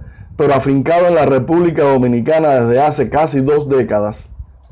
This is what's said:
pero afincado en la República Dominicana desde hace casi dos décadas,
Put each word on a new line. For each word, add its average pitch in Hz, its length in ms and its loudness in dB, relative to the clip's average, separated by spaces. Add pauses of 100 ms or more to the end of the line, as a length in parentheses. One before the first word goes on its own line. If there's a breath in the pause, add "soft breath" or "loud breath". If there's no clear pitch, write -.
(380 loud breath)
pero 143 160 2
afincado 139 540 0
en 170 80 2
la 147 100 2
República 151 580 0
Dominicana 135 680 2
desde 135 320 2
hace 143 280 -2
casi 143 320 0
dos 147 260 0
décadas, 110 680 -2 (360)